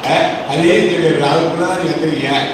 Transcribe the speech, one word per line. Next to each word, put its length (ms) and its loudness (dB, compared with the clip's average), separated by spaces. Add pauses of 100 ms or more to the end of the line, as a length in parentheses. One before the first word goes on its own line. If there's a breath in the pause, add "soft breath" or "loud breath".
அஹ், 220 2 (200)
அதையே 320 2
சொல்லிடுறேன். 500 2
அதுக்குள்ள 360 0
தான் 140 -2
நீங்க 140 -2
வந்துருக்கீங்க. 380 -2 (220)